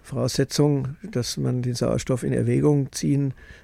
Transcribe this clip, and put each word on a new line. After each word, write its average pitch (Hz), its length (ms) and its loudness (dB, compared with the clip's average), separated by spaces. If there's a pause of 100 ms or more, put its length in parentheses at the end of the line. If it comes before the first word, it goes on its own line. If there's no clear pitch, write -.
Voraussetzung, 135 1000 0
dass - 340 -6
man 127 240 0
den 120 140 -2
Sauerstoff 120 480 0
in 143 100 0
Erwägung 135 580 2
ziehen 143 440 0 (280)